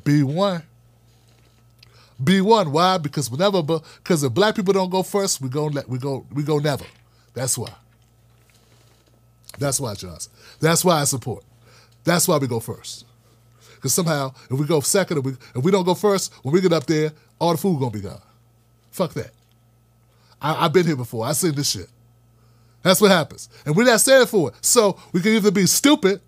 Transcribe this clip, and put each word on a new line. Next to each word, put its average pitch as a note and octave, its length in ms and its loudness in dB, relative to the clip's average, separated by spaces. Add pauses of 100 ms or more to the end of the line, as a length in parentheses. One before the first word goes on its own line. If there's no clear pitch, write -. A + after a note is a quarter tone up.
Be D3 180 4
one. E3+ 400 -2 (1600)
Be F#3+ 180 4
one. G3 320 2
Why? F#3 260 2
Because C#3+ 320 -6
whenever, F#3 320 0
bu-, D#3 180 -2 (220)
'cause D3+ 220 0
if B2 80 -2
black G#3 240 2
people G3 160 0
don't F#3 180 0
go F#3 120 -2
first, G3 380 -4
we C3 80 -6
go, D3+ 180 -4
le-, C#3+ 200 -6
we B2+ 120 -8
go, C3+ 340 -8
we C#3+ 100 -6
go D3 160 -2
never. C#3+ 260 -2 (500)
That's B2+ 220 -4
why. A#2+ 160 -10 (1900)
That's C3+ 220 -4
why, A2 140 -8
Johnson. F2 380 -16 (280)
That's D#3+ 240 2
why E3+ 160 4
I C#3+ 40 0
support. B2 400 -6 (580)
That's E3+ 240 0
why E3 120 2
we C3+ 100 -2
go A#2 100 -4
first. - 460 -12 (760)
'Cause C3 140 -4
somehow, D3 400 -2 (160)
if C3 80 -4
we D3 80 -2
go D#3 140 2
second, F3 380 0
if B2+ 60 -4
we, C3+ 80 -4 (220)
if B2+ 100 -4
we F#3 60 2
don't F#3+ 140 0
go F3+ 100 0
first, G3 380 0 (100)
when C3+ 100 -4
we F#3+ 80 4
get F3+ 120 2
up D#3+ 140 0
there, D3+ 260 0 (260)
all E3+ 140 0
the D#3+ 60 -2
food F3+ 200 -2
gonna B2+ 140 -4
be G#2 80 -10
gone. - 220 -14 (680)
Fuck - 240 -6
that. - 160 -10 (1080)
I, D#3 260 -2
I've D3+ 60 0
been F3+ 140 4
here D#3 100 0
before. A#2 300 -8
I've - 100 -2
seen E3 180 -2
this C#3+ 160 -2
shit. - 180 -8 (960)
That's F#3 180 4
what G3+ 100 6
happens. - 380 -2 (180)
And D3+ 100 0
we're A#3 80 4
not A#3 160 4
standing C4 280 6
for E3+ 220 0
it. - 100 -20
So G#3 380 2 (140)
we F#3+ 80 0
can G#3+ 120 2
either G#3 180 4
be F3+ 160 2
stupid. C#4+ 600 2